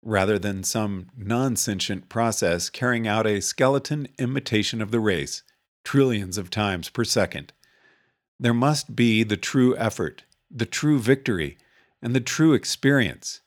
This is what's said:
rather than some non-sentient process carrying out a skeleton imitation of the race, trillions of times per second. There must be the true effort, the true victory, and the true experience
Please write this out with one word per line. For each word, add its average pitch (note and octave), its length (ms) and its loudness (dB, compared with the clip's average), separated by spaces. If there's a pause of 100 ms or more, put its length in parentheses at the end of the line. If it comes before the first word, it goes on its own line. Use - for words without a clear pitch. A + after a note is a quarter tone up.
rather G2+ 360 2
than F#2+ 260 -6
some G2+ 520 -4
non-sentient G#2+ 920 -4
process G#2 640 -2
carrying A#2+ 360 -2
out A2 200 2
a G#2 160 0
skeleton C#3 640 -2 (100)
imitation A#2+ 600 -2
of G#2+ 120 -4
the A#2 80 2
race, F#2 420 -2 (420)
trillions G#2+ 540 0
of F2+ 120 -10
times G2 380 -2
per - 160 -2
second. F2 480 -2 (880)
There A#2+ 140 4
must C3+ 420 0
be A2+ 260 4
the G#2+ 140 0
true B2+ 400 2
effort, - 480 -4 (260)
the A2+ 160 -4
true D3+ 320 0
victory, A2 600 0 (420)
and B2 140 -4
the C3 60 2
true D#3+ 340 4
experience B2 920 0